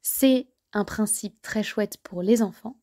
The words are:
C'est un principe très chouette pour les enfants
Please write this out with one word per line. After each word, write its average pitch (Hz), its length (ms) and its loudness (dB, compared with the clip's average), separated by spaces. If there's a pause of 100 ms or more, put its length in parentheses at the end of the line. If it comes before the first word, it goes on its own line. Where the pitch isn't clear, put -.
C'est 262 480 2 (240)
un 208 120 0
principe - 580 -4
très 214 220 -4
chouette 208 400 -4
pour 175 180 -8
les 220 200 4
enfants 220 400 -6